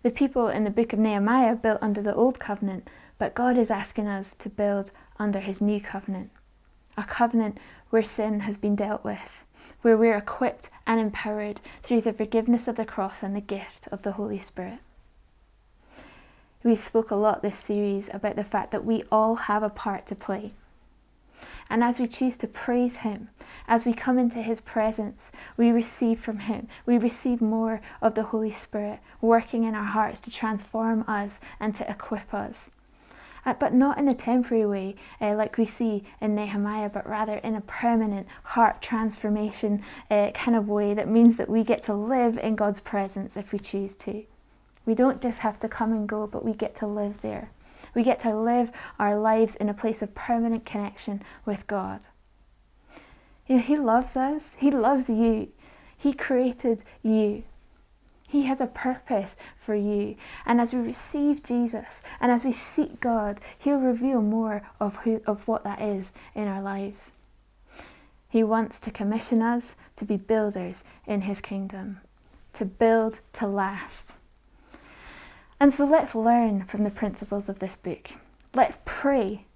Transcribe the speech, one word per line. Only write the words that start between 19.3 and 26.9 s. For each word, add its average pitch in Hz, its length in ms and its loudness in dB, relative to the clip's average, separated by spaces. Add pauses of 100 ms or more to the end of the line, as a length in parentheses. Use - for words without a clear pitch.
have 214 280 -2
a 208 60 -2
part 202 380 -6
to 202 80 -8
play. 202 380 -8 (1160)
And 226 140 2
as 240 160 2
we 247 80 0
choose 247 300 -2
to 226 100 -6
praise 247 500 -2
him, 214 300 -6 (400)
as 233 160 4
we 240 100 0
come 247 240 2
into 240 240 2
his 220 200 -4
presence, 220 720 -4 (240)
we 233 140 6
receive 226 480 2
from 214 200 -6
him. 208 300 -6 (160)
We 240 120 6